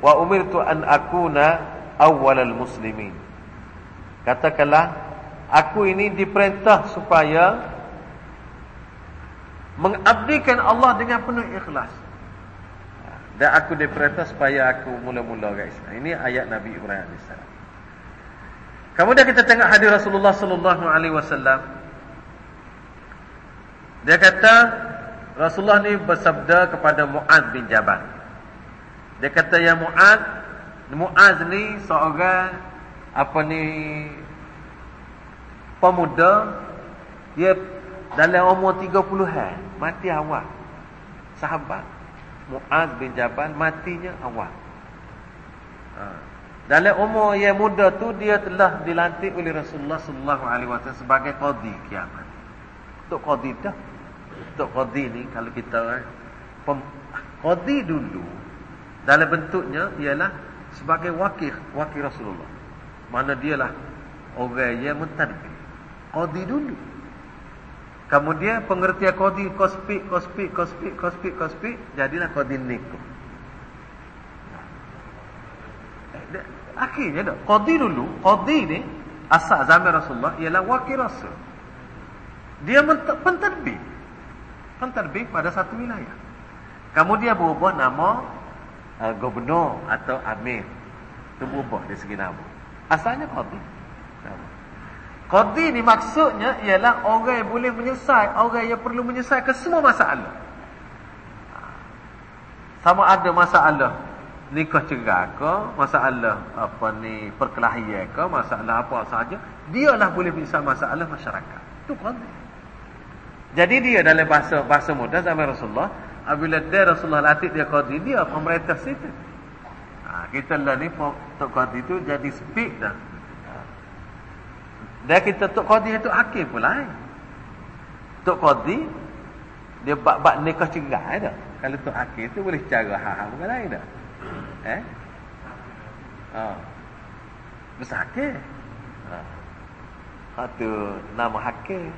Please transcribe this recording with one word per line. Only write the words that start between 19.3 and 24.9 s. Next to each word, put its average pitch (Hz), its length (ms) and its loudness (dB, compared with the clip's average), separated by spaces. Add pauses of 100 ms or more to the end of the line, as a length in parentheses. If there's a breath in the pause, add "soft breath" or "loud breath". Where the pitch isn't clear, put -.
tengok 233 240 6
hadis 208 240 8
Rasulullah 196 480 6
sallallahu 180 480 2
alaihi 160 320 4
wasallam. 135 420 2 (2500)
Dia 170 160 8
kata, 196 340 10 (760)